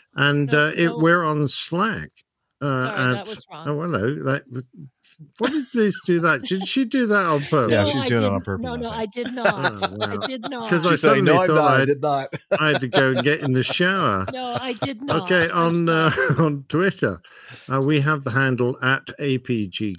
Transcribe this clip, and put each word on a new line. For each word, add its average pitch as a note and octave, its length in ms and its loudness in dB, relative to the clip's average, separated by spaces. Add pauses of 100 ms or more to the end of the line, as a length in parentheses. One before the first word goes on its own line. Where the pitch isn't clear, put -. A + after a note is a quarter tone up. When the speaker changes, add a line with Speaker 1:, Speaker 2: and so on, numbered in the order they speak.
(140)
Speaker 1:
And, C#3+ 380 2
Speaker 2:
No, D3 140 4
Speaker 1:
uh, D#3 100 0
it, E3+ 100 2
Speaker 2:
no. D#3+ 120 -2
Speaker 1:
we're E3+ 260 4
on D3+ 240 0
Slack. E3+ 640 -4 (500)
Uh, C3 300 -2
Speaker 2:
Sorry, C3 60 -6 (180)
that A#2+ 80 -4
Speaker 1:
at, - 60 -12
Speaker 2:
was - 220 -12
wrong. D#3+ 180 -10
Speaker 1:
oh, D3 120 -4
hello. D3 440 -2
That C3+ 180 -2 (100)
was, B2 160 -10 (680)
what A#3+ 120 0
did D4 140 -2 (100)
Liz G#3+ 300 2
do E3+ 160 2
that? D#3 220 2
Did F#3+ 260 -4
she C4+ 160 0
do B3 220 0
that G#3 180 2
on D3+ 200 2
purpose? B2+ 280 2
Speaker 3:
Yeah, G#2 120 4
Speaker 2:
No, G2 60 2
Speaker 3:
she's A#2+ 120 0
Speaker 2:
I - 60 -2
Speaker 3:
doing A#2 140 2
it G#2 40 2
on G2 80 2
Speaker 2:
didn't. G2 100 -4
Speaker 3:
purpose, G#2 200 -6
Speaker 2:
No, B3+ 80 -6
Speaker 3:
I A#3+ 40 -6
Speaker 2:
no, A#3+ 140 -8
Speaker 3:
think. A3+ 100 -8
Speaker 2:
I A3 60 -4
did A#3+ 280 -8
not. G3+ 380 0 (100)
Speaker 1:
Oh, G2 140 -6
wow. G2+ 260 -4
Speaker 2:
I - 40 -6
did C4 240 -8
not. A#3 200 -10
Speaker 1:
'Cause E3+ 160 0
I F3 40 4
Speaker 3:
She's D#3+ 100 2
saying, C#3 240 4
Speaker 1:
suddenly D3 80 6
Speaker 3:
"No, F3 80 6
I'm F#3 80 2
Speaker 1:
thought D#3 60 4
Speaker 3:
not. D3+ 160 4
I C3 120 4
Speaker 1:
I'd, C3+ 40 2
Speaker 3:
did C3+ 160 0
not." C#3 320 -2 (100)
<laughs> E3+ 160 -2
Speaker 1:
I D#3 80 2
had C#3 140 2
to B2+ 60 -4
go C3 240 4
and C3+ 120 0
get D3 160 2
in C#3 120 -2
the B2+ 100 2
shower. D3 720 0
Speaker 2:
No, B3 280 -6
I B3+ 140 -6
did A3 280 -8
not. C4+ 200 -2
Speaker 1:
Okay, F3+ 280 2
Speaker 2:
I'm - 40 -8
Speaker 1:
on, E3+ 340 2
uh, D#3+ 220 2
Speaker 2:
sorry. - 180 0
Speaker 1:
<laughs> - 100 2
on D3 300 0
Twitter, D3+ 520 0 (520)
uh, C3+ 80 0
we D3 220 2
have D3 220 0
the B2+ 60 -4
handle B2+ 520 0
at C3 260 0 (100)
A C#3 200 -2
P A#2 300 -4
G G2 300 -6